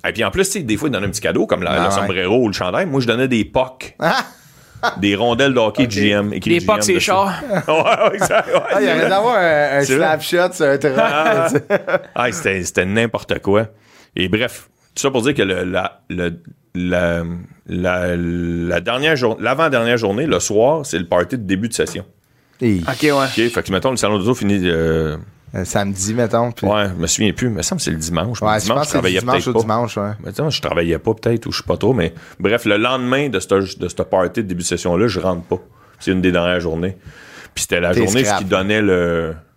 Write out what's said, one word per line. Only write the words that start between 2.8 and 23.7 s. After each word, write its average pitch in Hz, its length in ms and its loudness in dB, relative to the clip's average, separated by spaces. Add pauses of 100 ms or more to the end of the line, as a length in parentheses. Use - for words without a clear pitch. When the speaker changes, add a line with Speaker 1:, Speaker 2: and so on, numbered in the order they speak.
Speaker 1:
Moi, 139 120 0
je 123 80 -2
donnais 120 200 2
des 117 180 0
pucks. - 540 -6
Speaker 2:
Ah ! 233 260 0 (720)
Speaker 1:
Des 101 180 2
rondelles 120 380 2
de 123 60 2
hockey 113 240 2
Speaker 2:
Ok. 117 80 0
Speaker 1:
G 101 180 2
M, 104 240 0
écrit 190 160 -4
Speaker 3:
Des 170 120 4
Speaker 1:
G - 60 -8
M 214 60 4
Speaker 3:
pucks, 208 100 0
c'est 202 120 2
Speaker 1:
dessus. 185 100 0
Speaker 3:
char. 196 260 2 (160)
Speaker 1:
<laughs> 190 200 -2
Ouais, 156 80 2
ouais, 196 400 2
exact, 202 320 0
ouais, 165 60 -2 (180)
Speaker 2:
Ah, 180 80 2
il - 20 2
y 208 60 2
Speaker 1:
c'est 180 60 2
Speaker 2:
aurait 160 80 2
Speaker 1:
vrai. - 80 2
Speaker 2:
d'avoir 214 260 2
un, 147 420 2
un 139 60 4
Speaker 1:
C'est 131 120 2
vrai. 156 220 2
Speaker 2:
slap 151 60 -8
shot 175 300 0
sur 160 120 0
un 139 140 4
truck, 143 180 2
Speaker 1:
Ah. 160 540 2
Speaker 2:
tu - 80 0
sais. - 20 0 (540)
Speaker 1:
Ah, 123 160 0
c'était, 98 320 -2
c'était 90 220 0
n'importe 107 580 -2
quoi. 104 240 2 (480)
Et 90 140 0
bref, 110 400 -2 (260)
tout - 80 -6
ça 139 80 2
pour 131 100 2
dire 143 140 0
que 123 80 2
le, 92 220 0
la, 92 440 -4
le, 87 220 -2 (420)
la, 87 480 0 (460)
la, 90 480 -2
la 85 640 -2
dernière 127 360 0
jour-, 120 240 0
l'avant-dernière 123 580 2
journée, 110 280 0
le 107 140 0
soir, 123 460 2
c'est 82 120 -4
le 87 80 -2
party 90 320 0
de 113 60 -6
début 95 240 -2
de 113 60 -6
session. - 300 -4 (560)
Speaker 2:
Et 104 280 2
Speaker 3:
Ok, 131 160 -4
ouais. 151 80 4
Speaker 1:
OK, 131 400 0
fait 87 120 -2
que, - 80 -6